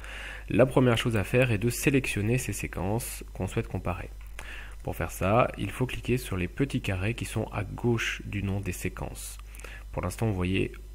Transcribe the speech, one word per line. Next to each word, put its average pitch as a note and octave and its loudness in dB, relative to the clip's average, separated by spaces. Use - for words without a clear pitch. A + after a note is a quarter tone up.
la A2+ 6
première B2+ 6
chose A2+ 2
à G2 4
faire B2 4
est G#2+ 4
de A#2 2
sélectionner B2 4
ces G#2 -2
séquences - -2
qu'on F#2+ -2
souhaite - -2
comparer. - -4
Pour - -4
faire E2+ -2
ça, G#2+ 4
il G#2+ -2
faut B2+ 0
cliquer A#2+ 0
sur G#2+ -4
les F2+ 0
petits - 0
carrés G2 0
qui - -6
sont - -2
à G#2+ -2
gauche A2 0
du G2+ -2
nom G2 0
des F#2+ -4
séquences. - -6
Pour - -4
l'instant, F#2 0
vous G#2 2
voyez, F#2 2